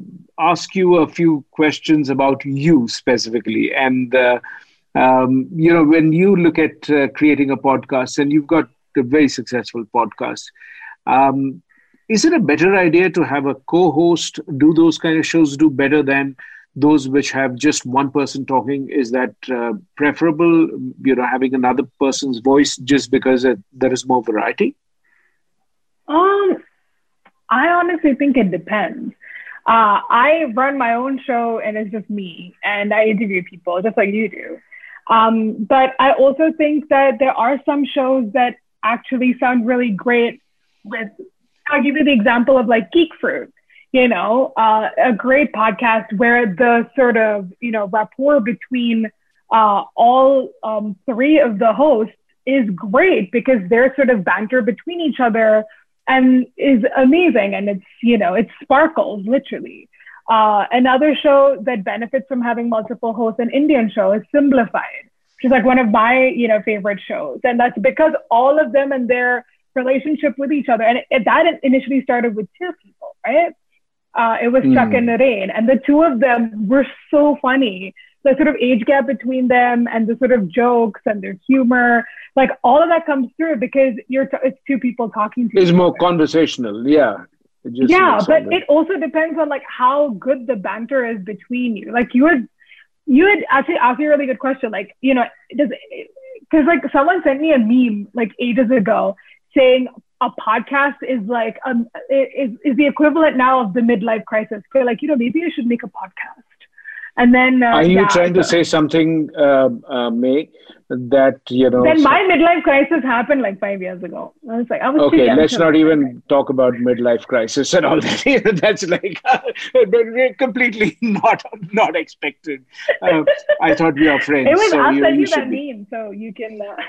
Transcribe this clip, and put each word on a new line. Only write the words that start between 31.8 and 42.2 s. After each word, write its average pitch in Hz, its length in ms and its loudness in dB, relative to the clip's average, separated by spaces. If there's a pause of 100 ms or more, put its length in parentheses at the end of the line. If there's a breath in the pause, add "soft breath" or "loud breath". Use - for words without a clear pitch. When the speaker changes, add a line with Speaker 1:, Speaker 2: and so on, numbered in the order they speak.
Speaker 2:
just 208 180 -10
me, 185 540 -12
and 208 320 -4
I 214 120 2
interview 196 360 -2
people 180 400 -8
just 220 140 -4
like 196 140 0
you 214 180 -2
do. - 300 -16 (500 loud breath)
Um, 226 560 0
but 262 340 2
I 269 140 2
also 277 400 2
think 302 360 -2
that 269 300 2
there 262 140 2
are 262 320 -2
some 285 200 0
shows 262 480 -2
that 247 240 0 (280)
actually 240 540 -2
sound 247 280 0
really 247 240 0
great 233 500 -2 (440)
with, 220 240 -12 (600)
I'll 285 140 0
give 285 140 0
you 302 80 2
the 285 80 2
example 240 460 2